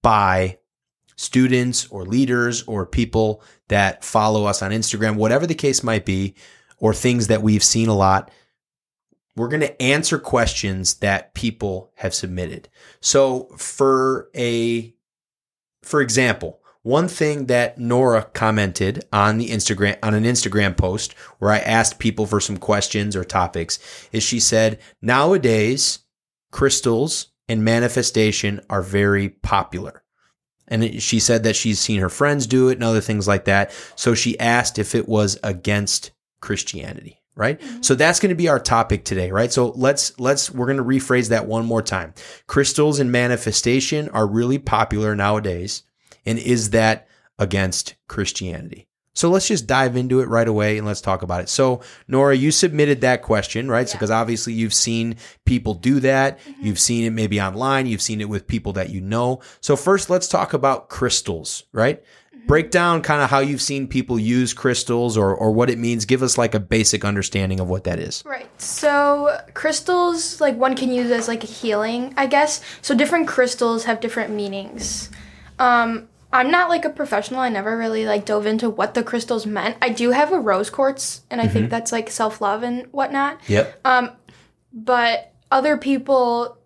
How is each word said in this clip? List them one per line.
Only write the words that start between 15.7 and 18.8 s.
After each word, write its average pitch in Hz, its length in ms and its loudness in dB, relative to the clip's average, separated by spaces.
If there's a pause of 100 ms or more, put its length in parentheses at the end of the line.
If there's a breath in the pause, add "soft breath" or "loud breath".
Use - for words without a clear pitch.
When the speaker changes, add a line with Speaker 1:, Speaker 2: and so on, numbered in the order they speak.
Speaker 1:
for 147 180 0
example, 117 560 0 (260 soft breath)
one 151 240 2
thing 151 380 -2
that 120 320 0
Nora 120 460 2 (100)
commented 104 800 0